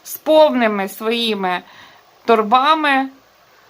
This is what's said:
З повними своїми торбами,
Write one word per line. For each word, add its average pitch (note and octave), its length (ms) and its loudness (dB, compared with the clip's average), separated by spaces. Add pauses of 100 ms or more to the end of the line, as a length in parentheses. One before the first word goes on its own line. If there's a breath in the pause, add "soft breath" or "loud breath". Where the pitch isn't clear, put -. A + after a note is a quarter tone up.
З - 120 -16
повними B3+ 720 2
своїми G#3 760 -4 (600 loud breath)
торбами, C4+ 840 2 (600 soft breath)